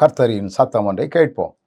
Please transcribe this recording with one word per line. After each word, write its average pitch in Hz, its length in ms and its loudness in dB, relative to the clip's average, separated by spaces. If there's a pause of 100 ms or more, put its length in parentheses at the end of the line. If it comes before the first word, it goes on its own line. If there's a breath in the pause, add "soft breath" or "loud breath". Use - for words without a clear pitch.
கர்த்தரின் 117 440 0
சத்தம் 110 380 -2
ஒன்றை 101 240 -4
கேட்போம். 151 480 -2 (100)